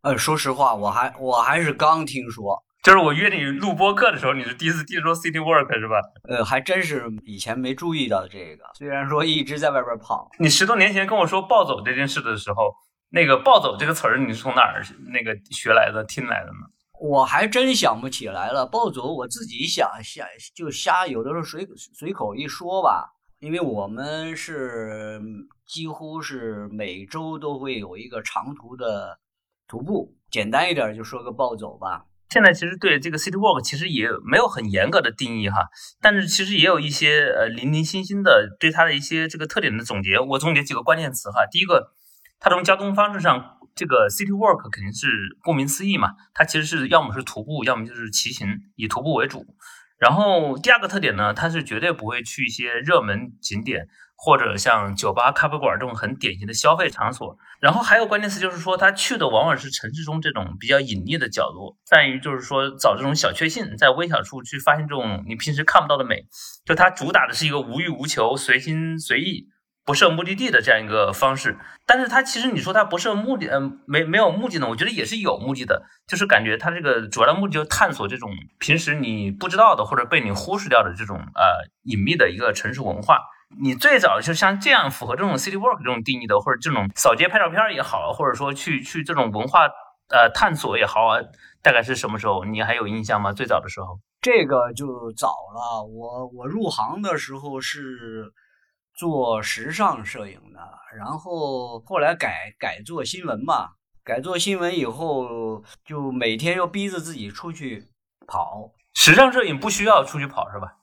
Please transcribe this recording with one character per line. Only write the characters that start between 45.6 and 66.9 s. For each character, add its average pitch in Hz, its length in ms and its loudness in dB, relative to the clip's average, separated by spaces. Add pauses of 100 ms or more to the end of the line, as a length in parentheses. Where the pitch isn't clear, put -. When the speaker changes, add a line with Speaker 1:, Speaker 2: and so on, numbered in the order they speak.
Speaker 2:
思 143 180 -6
义 196 140 0
嘛， 101 140 0 (200)
它 - 120 2
其 156 160 0
实 151 40 -4
是 151 220 -4
要 165 160 4
么 135 100 -6
是 123 120 -8
徒 - 180 -12
步， 135 220 -6
要 127 100 0
么 113 100 -4
就 120 80 -12
是 117 160 -10
骑 - 220 -4
行， 107 180 -6 (280)
以 110 100 -6
徒 107 160 -4
步 151 120 -2
为 123 120 2
主。 - 180 -12 (540)
然 120 140 6
后 170 460 2
第 247 140 4
二 233 80 6
个 185 80 -6
特 190 100 -2
点 135 160 0
呢， 104 180 0
它 156 160 -2
是 165 140 -2
绝 110 160 -6
对 165 140 0
不 110 140 -8
会 120 180 -6
去 131 200 -6
一 123 40 -4
些 117 320 -6
热 156 200 4
门 113 400 -6
景 101 220 -6
点 87 240 -6 (300)
或 147 200 4
者 110 200 0
像 101 400 2
酒 101 160 -2
吧、 120 180 4
咖 - 180 0
啡 143 100 -4
馆 113 200 0
这 131 80 -4
种 120 80 -8
很 113 220 -6
典 98 200 -6
型 95 80 -10
的 104 80 -10
消 151 240 4
费 170 120 0
场 113 240 -4
所。 - 260 -12 (220)
然 147 120 6
后 220 80 2
还 226 180 6
有 233 60 4
关 208 160 0
键 208 80 -4
词 196 120 -6
就 185 100 0
是 180 80 -10
说， 185 180 -2
它 190 140 6
去 196 260 -2
的 156 120 0
往 117 180 4
往 156 100 2
是 - 140 -10
城 113 240 -8
市 156 80 -8
中 156 180 -4
这 151 120 -2
种 92 260 -6
比 113 80 -10
较 139 140 4
隐 107 240 -4
秘 139 120 -4
的 127 120 -4
角 78 220 -2
落， - 340 -16
在 151 240 6
于 131 100 -4
就 143 140 -6
是 131 80 -4
说 135 360 -2
找 110 200 4
这 - 80 -6
种 139 100 0
小 139 180 0
确 160 160 -2
幸， 180 280 -6
在 135 140 6
微 165 180 0
小 143 160 0
处 127 180 -12
去 135 160 -12
发 147 160 4
现 151 140 -2
这 147 80 -6
种 107 320 -4
你 117 80 -8
平 147 180 -4
时 143 80 -2
看 175 180 6
不 156 60 -6
到 147 100 2
的 135 80 -2
美。 - 220 -6 (380)
就 165 100 0
它 180 160 6